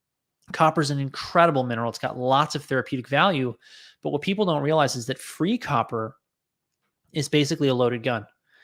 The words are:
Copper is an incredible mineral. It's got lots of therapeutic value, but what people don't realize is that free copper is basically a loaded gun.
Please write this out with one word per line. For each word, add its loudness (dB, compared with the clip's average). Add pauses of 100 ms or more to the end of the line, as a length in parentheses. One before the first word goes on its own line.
(540)
Copper 2
is -2
an -2
incredible 2
mineral. -2
It's -8
got -6
lots 2
of -8
therapeutic -4
value, 2 (480)
but -4
what -2
people 0
don't 0
realize 2
is -8
that -6
free -2
copper -4 (960)
is -4
basically 2
a 4
loaded 0
gun. -2 (380)